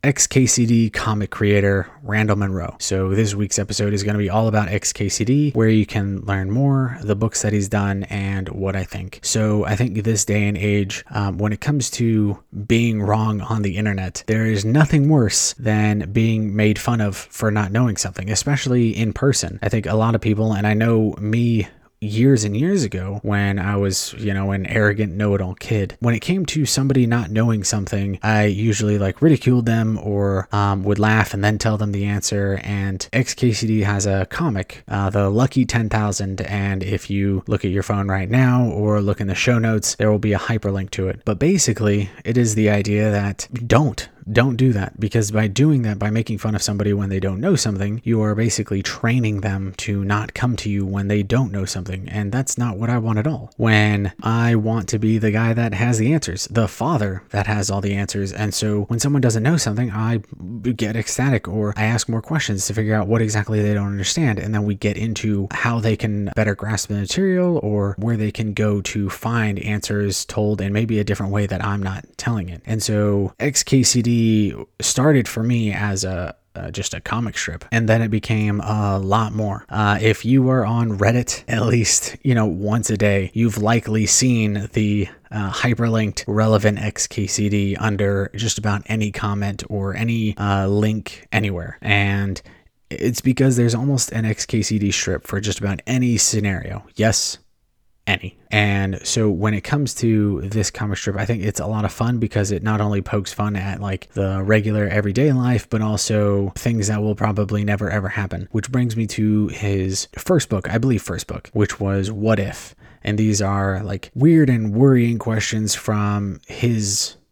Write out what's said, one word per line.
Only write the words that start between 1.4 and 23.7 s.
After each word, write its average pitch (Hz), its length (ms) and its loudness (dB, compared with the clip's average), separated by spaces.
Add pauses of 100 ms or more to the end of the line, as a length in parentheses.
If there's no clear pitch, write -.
Randall 107 320 2
Munroe. 95 420 -4
So 95 380 0
this 104 180 2
week's 101 240 -2
episode 104 340 -2
is 101 120 -2
gonna 104 160 0
be 104 100 0
all 113 180 2
about 104 200 2
X 98 260 -2
K 101 160 -2
C - 160 -2
D, 143 280 2
where 113 160 4
you 107 180 4
can 98 340 -4
learn 95 300 -2
more, 131 500 2
the 104 140 0
books 107 260 -2
that 107 120 0
he's 101 140 2
done, 101 360 0
and 98 460 -4
what 95 260 -4
I 95 80 -2
think. 95 400 -10
So 107 420 2
I 104 100 0
think 107 280 -2
this 110 200 0
day 104 240 0
and 104 120 -2
age, 101 500 0
um, 101 300 -4
when 104 140 0
it 98 60 -6
comes 147 320 -2
to 107 460 2 (300)
being 113 340 2
wrong 107 400 0
on 110 220 -2
the 95 140 -2
internet, 98 500 -4
there 110 180 2
is 107 180 0
nothing 143 460 4
worse 127 440 2
than 107 580 0
being 110 440 0
made 107 220 4
fun 117 240 0
of 101 160 -2
for - 320 -4
not 104 220 0
knowing 110 260 2
something, 95 320 -6
especially 123 680 0
in 110 160 0
person. 95 520 0
I 98 60 0
think 107 180 -2
a 110 80 0
lot 110 180 2
of 113 80 0
people, 107 320 2
and 101 140 0
I 107 80 2
know 110 440 2
me 110 480 2 (340)
years 110 420 4
and 104 120 -2
years 170 280 2
ago 95 400 -6
when 101 340 0
I 101 200 0